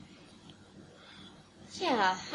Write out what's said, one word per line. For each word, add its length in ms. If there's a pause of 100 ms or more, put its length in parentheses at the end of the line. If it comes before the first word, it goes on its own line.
(1800)
Yeah, 360 (200)